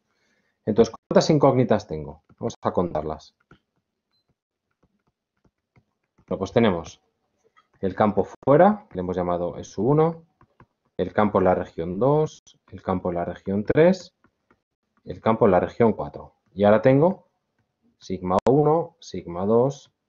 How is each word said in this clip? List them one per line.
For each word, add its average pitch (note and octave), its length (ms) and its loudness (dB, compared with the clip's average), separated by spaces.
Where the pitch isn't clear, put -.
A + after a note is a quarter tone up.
Entonces, A3 300 0
¿cuántas - 340 0
incógnitas B2+ 580 2
tengo? D2 360 -12
Vamos A#2 240 -8
a A2 100 -4
contarlas. D#2 640 -6
Bueno, - 120 -6
pues F#2+ 140 -6
tenemos F#2 500 0
el F#2 140 -6
campo G2+ 300 0
fuera, F3+ 640 2
que - 60 -20
le F#2 60 -8
hemos F2+ 140 -6
llamado F2 440 -4
S - 200 -16
uno, D#3 460 0
el F2+ 160 -4
campo G#2 260 0
en F#2+ 60 2
la F#2 100 4
región F2 440 -6
dos, D3 440 -2
el F#2+ 120 -18
campo F#2 280 -4
en F2 60 -4
la E2+ 100 -4
región G2 380 -6
tres, F3 500 2
el F#2 160 -12
campo A2+ 240 0
en G#2+ 60 6
la F2+ 100 4
región G#2+ 320 0
cuatro. - 440 -12
Y G2 100 0
ahora G#2+ 160 6
tengo C#3+ 480 2
sigma F#2 400 -4
uno, D3+ 520 0
sigma F2 440 -12
dos, A#2+ 480 -2